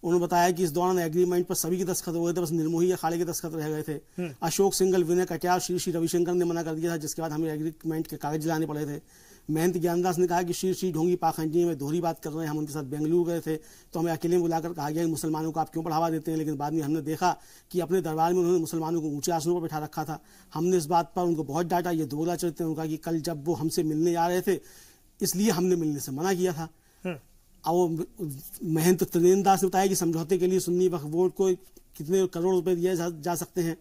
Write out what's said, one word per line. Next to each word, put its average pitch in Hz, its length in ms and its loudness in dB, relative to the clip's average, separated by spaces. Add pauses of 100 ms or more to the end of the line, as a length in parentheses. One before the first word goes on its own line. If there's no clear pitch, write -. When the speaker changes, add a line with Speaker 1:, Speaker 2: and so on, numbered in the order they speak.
Speaker 1:
उन्होंने 175 240 2
बताया 175 240 4
कि 180 140 0
इस 165 60 0
दौरान 180 280 2
एग्रीमेंट 175 480 2
पर 185 80 -2
सभी 170 240 -2
के 185 60 -2
दस्तखत 170 280 -4
हो 170 120 -2
गए 170 80 0
थे, 170 80 -2
बस 170 100 -2
निर्मोही 165 420 0
अखाड़े 170 260 -2
के 175 60 0
दस्तखत 160 300 -6
रह 156 160 -4
गए 151 120 -4
थे। 156 100 -6
Speaker 2:
हम्म। 151 500 -8
Speaker 1:
अशोक 190 320 2
सिंघल, 185 300 4
विनय 175 200 2
कटियार, 180 360 0
श्री 180 180 -2
श्री 180 140 -4
रविशंकर 170 400 0
ने 180 120 2
मना 170 180 -2
कर 160 120 -4
दिया 165 180 -2
था, 170 40 -4
जिसके 151 260 -6
बाद 160 100 -4
हमें 156 220 -2
एग्रीमेंट 156 520 -4
के 151 100 -10
कागज 151 300 -4
लाने 160 200 0
पड़े 151 200 -4
थे। - 400 -12 (240)
महंत 170 260 2
ज्ञानदास 175 420 0
ने 180 80 4
कहा 175 160 2
कि 175 100 -4
श्री 185 220 0
श्री 185 180 -2
ढोंगी 170 240 2
पाखंडी 165 480 0
में 165 140 0
दोहरी 151 220 -2
बात 170 200 -2
कर 160 100 -8
रहे 160 140 -6
हैं, 151 60 -4
हम 151 80 -2
उनके 147 140 -4
साथ 151 100 -6
बेंगलुरु 156 420 0
गए 170 160 -2
थे 160 160 -4
तो - 420 -12
हमें 165 140 0
अकेले 170 240 0
में 180 60 4
बुलाकर 165 300 0
कहा 151 180 -6
गया 165 140 -2
कि 165 60 2
मुसलमानों 156 420 -2
को 160 80 -2
आप 151 80 0
क्यों 165 160 -6
बढ़ावा 165 260 0
देते 160 200 -2
हैं, 160 80 -2
लेकिन 151 180 -2
बाद 143 160 -4
में 160 100 0
हमने 151 180 0
देखा 156 360 0 (340)
कि 180 100 -2
अपने 175 200 0
दरबार 165 320 2
में 180 80 4
उन्होंने 175 180 4
मुसलमानों 160 420 -2
को 156 80 -4
ऊंचे 147 240 -2
आसनों 165 220 0
पर 180 60 0
बैठा 156 180 -4
रखा 151 260 -6
था। 147 160 -8 (340)
हमने 180 220 2
इस 165 100 2
बात 170 300 2
पर 180 60 0
उनको 165 220 0
बहुत 151 220 -2
डांटा, 175 240 0
ये 160 140 0
दोगला 156 320 -2
चरित्र 170 280 -4
है 160 40 -2
उनका 160 180 -4
कि 156 100 -4
कल 165 240 -2
जब 147 260 -6
वो 170 80 0
हमसे 160 280 -2
मिलने 156 300 2
जा 170 160 2
रहे 180 120 2
थे 185 200 0 (640)
इसलिए 202 280 2
हमने 180 260 2
मिलने 151 240 -2
से 135 120 -8
मना 170 220 0
किया 185 180 0
था। 156 160 -8 (360)
Speaker 2:
हम्म। 180 120 -6 (500)
Speaker 1:
अब 156 60 0
वो 175 320 2 (600)
महंत 170 400 4
त्रिनेन्द्र 180 400 4
दास 190 180 6
ने 190 60 4
बताया 190 180 4
कि 196 80 2
समझौते 165 440 0
के 180 80 2
लिए 185 140 4
सुन्नी 180 280 2
वक्फ 160 160 -2
बोर्ड 170 280 2
को 190 220 2 (420)
कितने 180 300 0
करोड़ 180 280 0
रुपए 180 200 2
दिए 180 220 0
जा, 170 140 -2
जा 170 240 -4
सकते 170 260 -4
हैं। 165 200 0